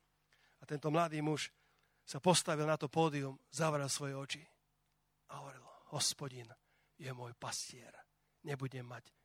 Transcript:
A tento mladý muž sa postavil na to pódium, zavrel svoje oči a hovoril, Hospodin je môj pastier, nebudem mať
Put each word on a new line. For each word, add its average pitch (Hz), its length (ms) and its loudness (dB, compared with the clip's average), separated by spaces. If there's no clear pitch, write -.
A - 20 -20
tento 151 240 -4
mladý 156 320 4
muž 151 320 0
sa - 180 -10
postavil 160 400 6
na 156 140 4
to 151 100 -2
pódium, 143 480 2
zavrel 151 380 2
svoje 139 260 -2
oči 139 300 -8
a 143 120 -12
hovoril, 135 220 -16
Hospodin 127 560 -2
je 131 160 -8
môj 123 240 -12
pastier, 131 540 -10
nebudem 131 400 -6
mať 120 240 -16